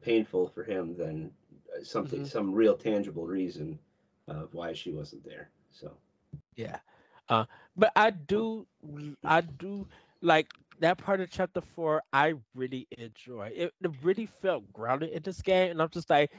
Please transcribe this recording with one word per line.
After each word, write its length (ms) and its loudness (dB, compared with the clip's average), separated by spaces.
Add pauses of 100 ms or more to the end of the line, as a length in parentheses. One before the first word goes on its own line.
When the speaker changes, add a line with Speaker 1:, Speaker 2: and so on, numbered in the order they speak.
Speaker 1:
painful 460 2
for 160 -12
him 320 -6
than, 380 -6 (420)
uh, 80 -10
something, 400 -6
Speaker 2:
Mm-hmm. 20 -6
Speaker 1:
some 280 -4
real 240 6
tangible 500 -2
reason 520 -6 (480)
of 260 -10
why 200 -8
she 180 -10
wasn't 320 -10
there. 260 -16 (220)
So. 260 -18 (580)
Speaker 2:
Yeah. 240 -10 (500)
Uh, 160 4 (300)
but 200 6
I 160 8
do, 560 -2 (560)
I 180 6
do, 460 -10 (340)
like, 280 6 (300)
that 180 4
part 240 0
of 80 -6
chapter 320 -2
four, 400 -2 (120)
I 200 4 (220)
really 320 -8 (100)
enjoy. 580 -12
It, 260 -4
it 100 -2 (120)
really 220 2
felt 480 -4
grounded 380 -2
in 120 -6
this 180 -8
game, 300 4
and 100 -2
I'm 80 2
just 200 -8
like, 280 6